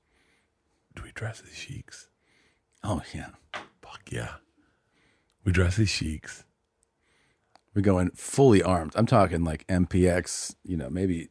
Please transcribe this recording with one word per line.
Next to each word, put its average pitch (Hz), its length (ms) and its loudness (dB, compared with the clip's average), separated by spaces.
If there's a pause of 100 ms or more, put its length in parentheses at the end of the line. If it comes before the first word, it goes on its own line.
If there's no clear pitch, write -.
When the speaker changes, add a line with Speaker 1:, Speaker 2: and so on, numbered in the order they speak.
(960)
Speaker 1:
do - 80 -14
we - 100 -20
dress 110 360 -12
as - 60 -20
sheiks? - 540 -18 (760)
Speaker 2:
Oh, 92 180 -4 (120)
yeah. - 160 -12 (520)
Speaker 1:
Fuck - 200 -20 (100)
yeah. 113 220 -8 (1120)
We 98 60 2
dress 90 280 2
as 104 100 2
sheiks. - 540 -8 (1300)
Speaker 2:
We're 104 60 0
going 92 300 2
fully 123 500 6
armed. 85 340 0
I'm 113 120 2
talking, 90 360 4
like, 78 240 -4
M 92 200 2
P 90 200 4
X, - 560 -4
you 90 140 -6
know, 67 140 -8
maybe 90 400 -4